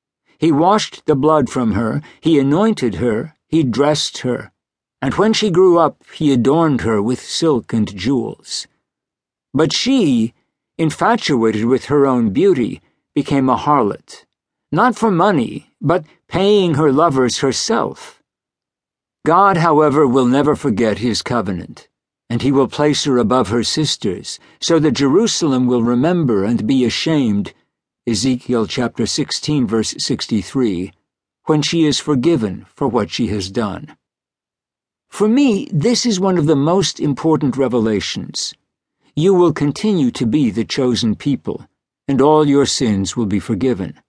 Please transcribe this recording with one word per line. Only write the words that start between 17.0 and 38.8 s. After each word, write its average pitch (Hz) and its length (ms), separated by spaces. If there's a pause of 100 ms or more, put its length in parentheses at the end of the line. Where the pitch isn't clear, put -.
herself. - 840 (1040)
God, 190 300
however, 151 500
will 127 180
never 143 300
forget 110 420
his 107 240
covenant, 98 680 (440)
and 120 100
he 143 100
will 135 160
place 147 360
her 131 160
above 117 300
her 113 140
sisters, - 760 (200)
so 165 200
that 147 140
Jerusalem 143 760
will 120 160
remember 123 600
and 107 220
be 131 180
ashamed, 110 680 (540)
Ezekiel 120 580
chapter 117 400
sixteen, 139 600
verse 110 320
sixty-three, 104 920 (520)
when 151 160
she 165 240
is 147 140
forgiven 123 640 (100)
for 139 120
what 107 240
she 117 160
has 95 240
done. 107 440 (1120)
For - 200
me, 233 440
this 220 360
is 196 120
one 185 200
of 147 80
the 156 80
most 165 440
important 151 560
revelations. 110 1000 (600)